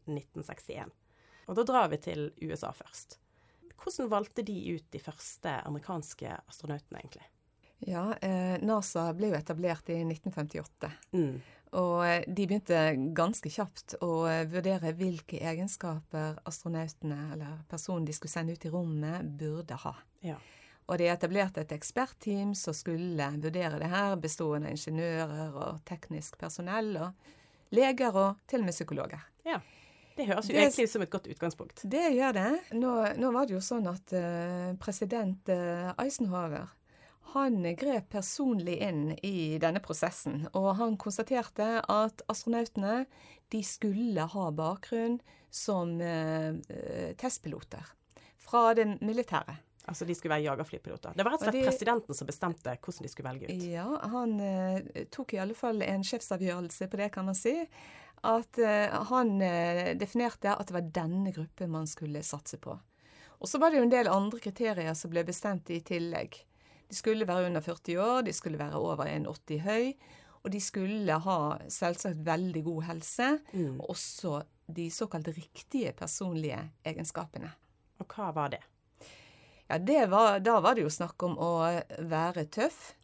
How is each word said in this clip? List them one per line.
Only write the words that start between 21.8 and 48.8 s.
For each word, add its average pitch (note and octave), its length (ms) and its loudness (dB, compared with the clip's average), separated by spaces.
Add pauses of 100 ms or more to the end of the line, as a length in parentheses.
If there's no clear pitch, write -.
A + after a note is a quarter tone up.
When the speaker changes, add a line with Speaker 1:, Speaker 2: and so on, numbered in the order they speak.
Speaker 2:
som D#3+ 180 -2
skulle E3 480 -2 (180)
vurdere D#3+ 380 0
det - 100 -2
her, G3 280 2
bestående D3+ 500 -2
av D3+ 60 -4
ingeniører D#3 840 -2
og D#3 300 -6
teknisk D#3 540 -8
personell, F#3 580 -4
og F3 180 -4 (560)
leger B3 460 6
og G3 200 6 (120)
til B3 120 2
og G3+ 60 4
med F3 80 0
psykologer. D3 480 -4 (240)
Speaker 1:
Ja. D#4 140 -2 (560)
Det C#4 100 0
høres G3 220 2
jo - 60 2
Speaker 2:
Det D4+ 100 10
Speaker 1:
egentlig C4+ 200 6
ut A3 60 4
som G#3 120 0
et - 80 -2
godt - 180 -4
utgangspunkt. - 600 -6
Speaker 2:
Det D4+ 240 4
gjør B3+ 200 4
det. A#3+ 400 0
Nå, A3+ 440 2
nå A#3+ 160 2
var C4 140 4
det G3+ 80 -2
jo F#3 60 0
sånn A3 260 0
at, F#3 260 -4
eh, F3+ 640 -2
president, F#3+ 720 -2
eh, F3 480 2
Eisenhower, F3+ 720 0 (640)
han B3+ 300 4 (140)
grep B3+ 340 0
personlig G3 720 0
inn D#3 420 0
i E3 340 0
denne E3 220 4
prosessen, D#3 720 -2
og F#3+ 220 4
han A3 220 2
konstaterte A3+ 920 0
at G#3+ 400 2
astronautene, A#3 760 0 (440)
de A3 120 -2
skulle G3+ 640 0
ha F3+ 240 -2
bakgrunn A3+ 680 0 (280)
som, E3+ 520 0
eh, D#3+ 540 0 (140)
eh, - 460 -6
testpiloter - 680 -6 (520)
fra A3+ 380 6
det G#3+ 260 4